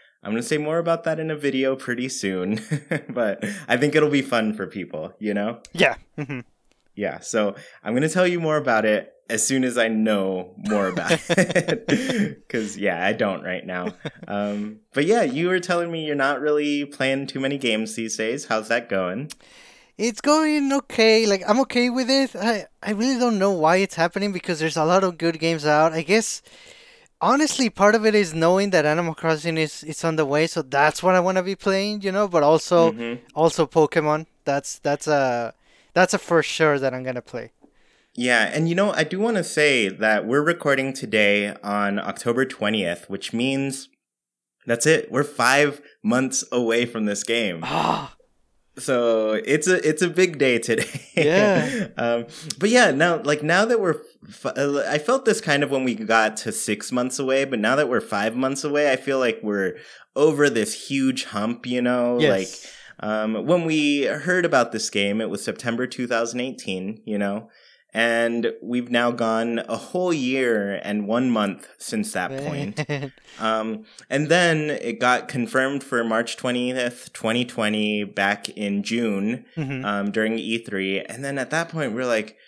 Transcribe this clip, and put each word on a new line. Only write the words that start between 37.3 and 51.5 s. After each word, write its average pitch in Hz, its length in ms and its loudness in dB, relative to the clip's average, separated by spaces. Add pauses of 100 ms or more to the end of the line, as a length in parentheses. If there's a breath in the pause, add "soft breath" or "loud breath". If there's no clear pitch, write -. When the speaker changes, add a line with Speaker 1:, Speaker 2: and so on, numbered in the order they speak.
Speaker 1:
Yeah, 120 360 4
and 160 160 2
you 170 80 0
know, 202 180 2
I 156 100 0
do 180 160 -4
wanna 214 240 0
say 135 460 2
that 104 360 2
we're 135 180 2
recording 135 500 0
today 104 600 2 (100)
on 101 360 -2
October 123 460 -2
twentieth, 104 640 -4
which 98 240 -10
means 135 560 -2 (760)
that's 117 220 -2
it. - 240 2
We're 131 120 0
five 143 580 2 (220 soft breath)
months 131 480 0
away 120 340 2
from 113 200 -4
this 101 180 -2
game. 113 400 -2
Speaker 2:
Ah. - 520 -2 (640)
Speaker 1:
So 117 520 2 (140)
it's 151 220 2
a, 180 200 2
it's 156 160 0
a 175 60 2
big 170 280 2
day 127 220 2
today. - 460 -2
<laughs> - 120 -20
Speaker 2:
Yeah. 190 720 2 (100)